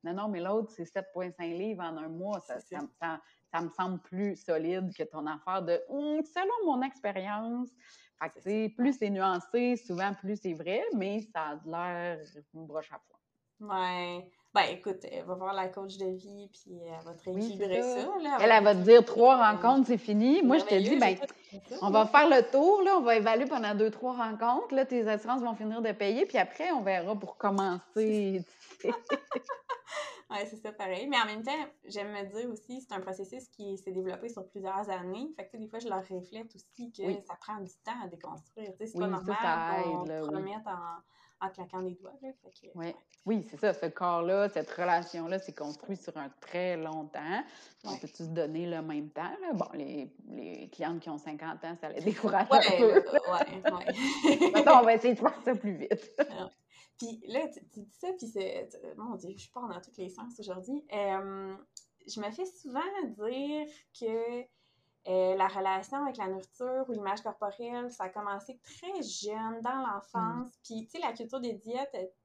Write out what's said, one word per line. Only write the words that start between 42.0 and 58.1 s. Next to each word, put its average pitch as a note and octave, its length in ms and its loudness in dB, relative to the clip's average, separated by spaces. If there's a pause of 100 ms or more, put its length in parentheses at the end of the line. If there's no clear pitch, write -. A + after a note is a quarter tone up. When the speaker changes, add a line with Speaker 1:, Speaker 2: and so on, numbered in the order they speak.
Speaker 2:
là. C4 60 -12 (160)
Fait F#3+ 60 -20
que, - 280 -20
Speaker 1:
Ouais. E3 80 -8
Speaker 2:
ouais. E3 100 -10 (300)
Speaker 1:
Oui, G#3 240 0
c'est D3 80 -18
ça. G3+ 160 2
Ce - 120 -6
corps-là, F3 640 0
cette D#3+ 200 -6
relation-là, F3 720 -2
c'est F#3+ 120 -16
construit D3+ 440 -10
sur - 200 -14
un C#3 120 -10 (120)
très F3+ 360 -4
long D#3 300 -6
temps. E3+ 360 -6 (400)
On G#3 80 -10
Speaker 2:
Ouais. - 80 -8
Speaker 1:
peut-tu - 240 -14
se E3 80 -8
donner E3 360 -4
le E3 160 -4
même D3+ 280 -6
temps, D3+ 120 -8 (200)
là ? E4+ 100 -6
Bon, G3+ 220 -2
les, C#3 380 -10 (160)
les - 420 -12
clientes E3 300 -6
qui E3 100 -14
ont D3 80 -10
cinquante D#3 460 -12
ans, E3 160 -10
ça D#3 80 -10
les D3+ 120 -10
<laughs> D#3+ 40 -12
décourage G3 480 0
un C4+ 40 10
Speaker 2:
Ouais, - 220 6
Speaker 1:
peu. A3+ 160 8
Speaker 2:
là, - 380 6
ouais, - 300 0 (100)
ouais. C#4 800 2
Speaker 1:
<laughs> - 20 -
Mettons, C#4+ 240 12
on A#3+ 60 12
va A3+ 100 8
essayer A#3 200 4
de - 40 -4
faire - 260 0
ça B3 120 2
plus G#3 160 -4
vite. - 460 -4
<laughs> - 20 -2 (840)
Speaker 2:
Ouais. A#3 40 -8
Puis A3+ 120 -12 (100)
là, C#4+ 200 -4
tu, - 120 -16 (120)
tu G#3+ 80 -18
dis - 180 -20
ça, F4 100 -10 (100)